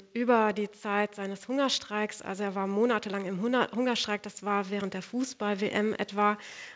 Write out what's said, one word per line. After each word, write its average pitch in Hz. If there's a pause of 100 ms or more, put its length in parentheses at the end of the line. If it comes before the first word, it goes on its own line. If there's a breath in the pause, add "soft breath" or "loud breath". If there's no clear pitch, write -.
(140)
über 226
die 202
Zeit 208
seines 196
Hungerstreiks. 247
Also 190
er 196
war 196
monatelang 202
im 185
Hunger-, 240
Hungerstreik, 226
das -
war 202
während 196
der 190
Fußball-W 208
M 214
etwa, 208 (380 loud breath)